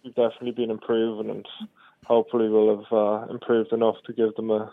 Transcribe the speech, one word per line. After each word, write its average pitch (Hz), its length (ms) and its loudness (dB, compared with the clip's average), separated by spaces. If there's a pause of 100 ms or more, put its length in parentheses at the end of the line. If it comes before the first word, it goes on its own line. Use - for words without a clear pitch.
we've 123 120 -16
definitely 120 360 -2
been 113 200 -4
improving, 110 580 -2
and 104 160 -10 (600)
hopefully 113 440 2
we'll 107 340 4
have, - 100 -8
uh, 107 380 0
improved 117 400 0
enough 113 240 2 (120)
to 117 60 -14
give 110 220 0
them 110 160 -6
a 107 220 -2